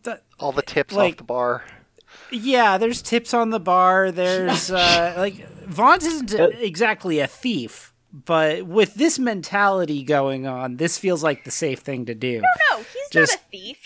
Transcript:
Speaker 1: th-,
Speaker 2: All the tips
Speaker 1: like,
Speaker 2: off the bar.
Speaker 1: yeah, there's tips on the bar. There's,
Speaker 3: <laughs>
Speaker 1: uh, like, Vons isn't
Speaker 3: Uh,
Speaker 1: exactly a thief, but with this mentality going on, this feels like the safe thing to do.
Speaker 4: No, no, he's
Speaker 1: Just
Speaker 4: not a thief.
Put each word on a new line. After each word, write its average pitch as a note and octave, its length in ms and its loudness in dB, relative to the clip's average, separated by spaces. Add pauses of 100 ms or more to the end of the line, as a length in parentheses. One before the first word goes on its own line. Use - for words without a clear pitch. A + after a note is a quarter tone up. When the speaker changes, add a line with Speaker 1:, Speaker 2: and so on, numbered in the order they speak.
Speaker 1:
th-, A#3 140 -10 (200)
Speaker 2:
All C#3 140 -4
the C#3 100 -2
tips - 320 -4
Speaker 1:
like, F#3+ 200 2
Speaker 2:
off - 40 -20
the A#2+ 60 -20
bar. B2 400 -2 (680)
Speaker 1:
yeah, A#3 480 2
there's A#3 240 -2
tips A#3 320 -2
on A3+ 160 0
the A3 100 -2
bar. F#3 520 4
There's, F3+ 580 -2
Speaker 3:
<laughs> - 0 -
Speaker 1:
uh, F3 480 2
like, G3 280 -4 (200)
Vons C4 400 4
isn't C#4+ 260 -4
Speaker 3:
Uh, A3 160 4 (100)
Speaker 1:
exactly G3 600 -2
a C#3 80 0
thief, - 680 -8 (200)
but D#3+ 540 0
with G3+ 300 2
this D#4+ 220 2
mentality G3 840 0
going C3+ 440 0
on, B2+ 300 -6
this E3 220 -4
feels E3+ 240 -2
like D3+ 220 -2
the C3 60 -12
safe C3+ 300 -4
thing B2+ 240 -8
to A#2 100 -8
do. A#2 280 -4
Speaker 4:
No, F#5 60 4 (280)
no, - 60 -
he's C#5 280 -12
Speaker 1:
Just B4 220 4
Speaker 4:
not - 80 -4
a - 100 -20
thief. G3 360 -18